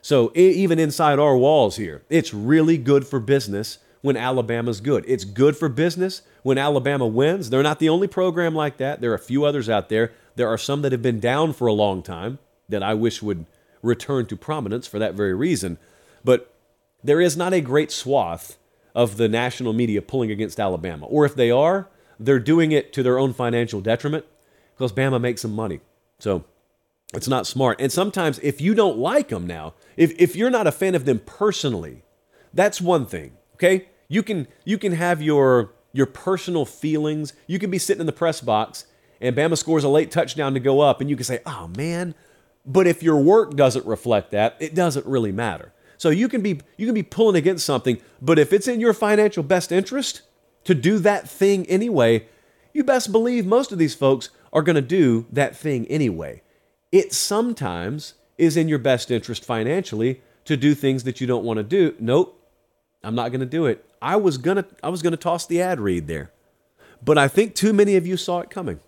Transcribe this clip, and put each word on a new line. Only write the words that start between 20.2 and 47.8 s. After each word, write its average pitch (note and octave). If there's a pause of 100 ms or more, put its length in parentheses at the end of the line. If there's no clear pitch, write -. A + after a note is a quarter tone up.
against G#2
Alabama. F2
Or D3
if C#3+
they B2
are, E3+ (280)
they're C3
doing D#3
it -
to C#3
their B2+
own C3+
financial A#2
detriment C#3+ (500)
because B2+
Bama C3
makes B2
some G#2+
money. G#2 (380)
So F#2 (680)
it's -
not B2+
smart. B2+
And C3
sometimes F3
if C#3+
you F#3
don't G3+
like F#3+
'em F2
now, D#2+ (240)
if, D#3+
if F3
you're G#3+
not A#3
a D3
fan F#3+
of C#3+
them B2
personally, G#2 (500)
that's -
one E3+
thing, D#2 (240)
okay? F#3 (200)
You G3
can, F#3+ (160)
you G3
can F#3+
have E3+
your, C3+ (180)
your C3
personal F3
feelings. D3+ (120)
You F#3
can G3
be F3+
sitting -
in E3
the D3+
press E3
box A2 (340)
and B2
Bama D#3
scores D#3
a C#3
late D3+
touchdown D3
to C3+
go C3+
up C#3
and C#3+
you C#3+
can B2
say, B2
"Oh, G2
man." E3+ (500)
But F3
if E3+
your D#3+
work E3
doesn't C3
reflect G#2+
that, G#2
it D#3
doesn't D#3+
really A2+
matter. G2+ (260)
So E3+
you A3
can A3+
be, F#3 (160)
you G#3+
can A#3
be G#3
pulling G#3
against E3+
something, C3 (220)